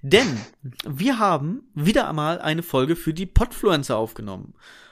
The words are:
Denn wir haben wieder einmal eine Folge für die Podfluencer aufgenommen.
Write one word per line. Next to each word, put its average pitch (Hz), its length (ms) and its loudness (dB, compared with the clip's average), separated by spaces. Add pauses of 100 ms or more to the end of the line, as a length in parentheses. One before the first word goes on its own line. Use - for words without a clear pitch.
Denn 202 260 4 (580)
wir 208 340 0
haben 180 420 0 (120)
wieder 190 360 2
einmal 156 320 -2
eine 160 220 -2
Folge 139 340 0
für 160 160 -4
die 180 140 -6
Podfluencer 170 680 2
aufgenommen. 107 600 -6 (360)